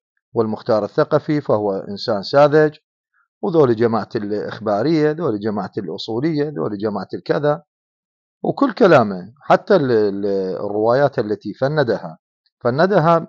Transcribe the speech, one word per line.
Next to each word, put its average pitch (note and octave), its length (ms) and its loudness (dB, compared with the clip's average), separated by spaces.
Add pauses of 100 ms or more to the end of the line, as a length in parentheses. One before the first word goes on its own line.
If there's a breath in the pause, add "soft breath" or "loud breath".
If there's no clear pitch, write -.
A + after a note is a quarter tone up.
(320)
والمختار A2 520 -2
الثقفي D3+ 560 -2
فهو G#2+ 320 0
إنسان G2 500 -6
ساذج، D3 540 4 (680)
وذول D#3 340 4
جماعة A2 400 0
الإخبارية، A2 960 -2
ذول D3+ 300 -4
جماعة G#2 380 -6
الأصولية، B2+ 680 -4
ذول C#3+ 300 -6
جماعة G#2+ 360 -4
الكذا، D3 480 -2 (800)
وكل B3+ 300 0
كلامه، G#2+ 680 2
حتى F3 360 2
ال-، C#3 140 2
ال-، G2+ 640 0
الروايات A2+ 640 0
التي G#2 360 -4
فندها، A#2 640 -2 (420)
فندها E3 680 2